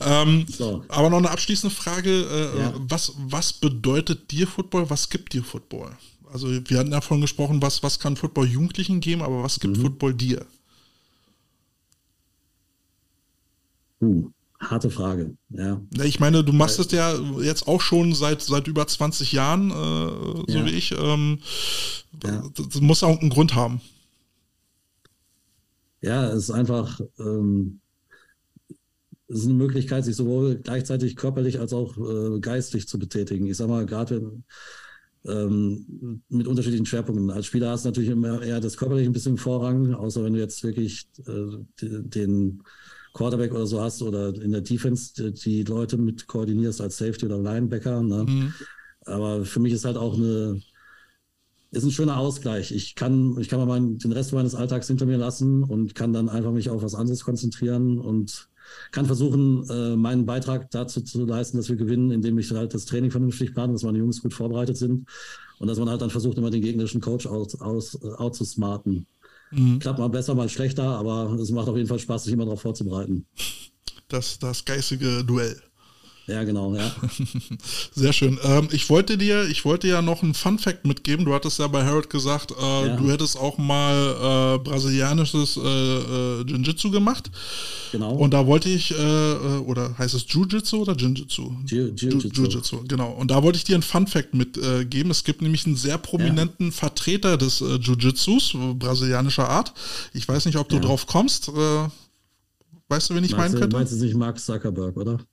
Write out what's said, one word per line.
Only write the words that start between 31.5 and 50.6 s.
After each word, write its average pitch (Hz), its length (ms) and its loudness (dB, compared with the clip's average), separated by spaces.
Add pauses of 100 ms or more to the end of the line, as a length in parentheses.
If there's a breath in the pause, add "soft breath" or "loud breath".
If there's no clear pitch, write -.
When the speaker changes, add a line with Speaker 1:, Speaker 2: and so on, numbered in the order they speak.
Speaker 2:
als 117 120 -6
auch, 120 240 -4
äh, 110 440 -4
geistig 117 480 -4
zu - 100 -6
betätigen. 98 480 -4
Ich 98 100 -4
sag 113 120 -4
mal, 113 180 0
gerade 113 340 -4
wenn, 110 240 -12 (800 loud breath)
ähm, 104 1040 -4
mit 120 200 -2
unterschiedlichen 120 380 0
Schwerpunkten. 107 440 -2
Als 104 160 -6
Spieler 120 240 0
hast 120 140 -4
du 131 60 0
natürlich 117 200 0
immer 117 320 0
eher 117 180 -4
das 110 160 -4
Körperliche 131 320 0
ein 123 40 2
bisschen 120 260 0
Vorrang, 127 560 0
außer 110 300 -4
wenn 113 80 0
du 110 80 0
jetzt 107 240 -6
wirklich, 113 420 -4 (200)
äh, 104 300 -8 (240)
de-, 107 220 -8
den 101 600 0 (520 loud breath)
Quarterback 120 400 0
oder 113 120 -2
so 104 140 -2
hast 113 220 -4
oder 101 320 -4
in 104 180 -4
der 104 100 -2
Defense 120 520 -2
die, 110 180 -4
die 107 320 -2
Leute 113 320 -2
mit 113 300 -2
koordinierst 110 540 -2
als 101 160 -6
Safety 113 300 -4
oder 101 120 -4
Linebacker, 113 640 -2
ne? 110 260 0
Speaker 1:
Mhm. 135 240 0 (540 loud breath)
Speaker 2:
Aber 104 380 -4
für 95 160 -2
mich 120 140 2
ist 113 100 -4
halt 120 120 -2
auch 113 200 -2
eine, 110 440 0 (1120 soft breath)